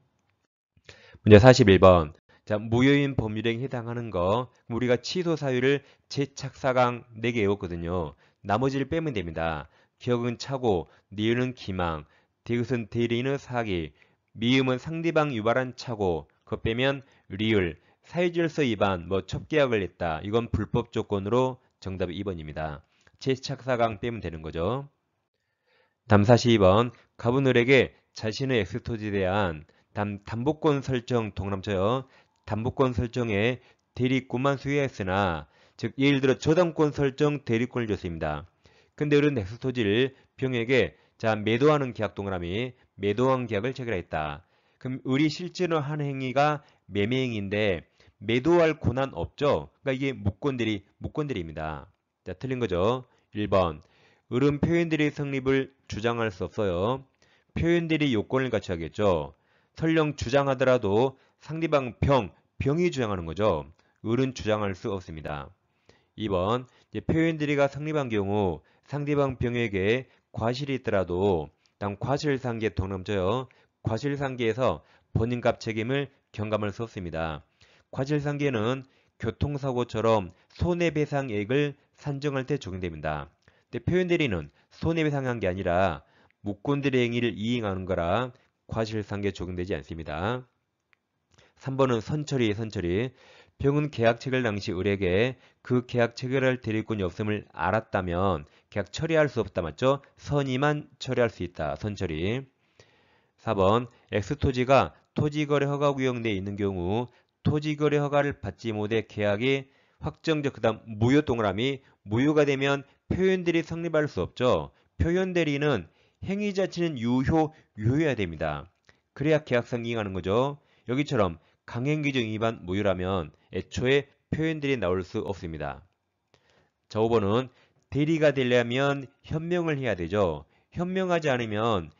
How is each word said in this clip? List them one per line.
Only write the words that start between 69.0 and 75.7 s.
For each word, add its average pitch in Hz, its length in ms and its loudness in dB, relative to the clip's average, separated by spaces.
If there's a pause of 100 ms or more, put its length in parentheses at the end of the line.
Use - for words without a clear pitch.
병에게 117 720 0 (240)
과실이 127 440 -2
있더라도 92 720 0 (300)
다음 101 180 -6
과실상계 127 720 -2
동그라미 95 340 -6
쳐요. 104 440 -2 (360)
과실상계에서 120 1000 -2 (300)
본인값 117 480 0
책임을 117 500 -4 (220)